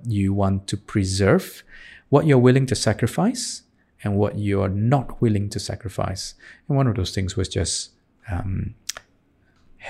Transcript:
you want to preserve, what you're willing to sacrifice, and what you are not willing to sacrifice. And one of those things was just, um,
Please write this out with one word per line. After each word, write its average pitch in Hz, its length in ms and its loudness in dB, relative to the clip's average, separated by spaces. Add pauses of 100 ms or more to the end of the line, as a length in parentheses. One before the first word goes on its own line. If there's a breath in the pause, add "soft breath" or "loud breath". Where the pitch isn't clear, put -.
you 98 260 0
want 98 360 0
to 98 100 -4
preserve, 98 840 0 (460 loud breath)
what 147 180 4
you're 139 120 6
willing 127 280 6
to 104 80 0
sacrifice, - 880 -2 (380)
and 101 140 0
what 104 220 0
you 101 240 0
are 95 80 0
not 117 500 0
willing 104 300 2
to - 100 -6
sacrifice. - 720 -8 (320 loud breath)
And 139 120 0
one 135 80 2
of - 80 2
those - 200 -2
things 92 220 -4
was 95 140 -2
just, - 400 -4 (400)
um, 95 440 -6 (1160 loud breath)